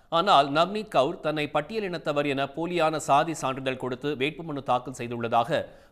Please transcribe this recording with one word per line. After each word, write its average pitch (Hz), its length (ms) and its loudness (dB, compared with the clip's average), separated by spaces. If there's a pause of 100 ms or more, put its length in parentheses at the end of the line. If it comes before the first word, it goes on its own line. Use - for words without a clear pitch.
(180)
ஆனால் 165 360 6
நவ்னீத் 185 420 0
கவுர் 156 240 2
தன்னை 151 340 -4
பட்டியலினத்தவர் 156 760 -2
என 135 180 0
போலியான 160 500 -2
சாதி 151 380 2
சான்றிதழ் 131 440 -4
கொடுத்து 127 380 -4
வேட்புமனு 151 480 -4
தாக்கல் 127 360 -2
செய்துள்ளதாக 120 600 0 (320)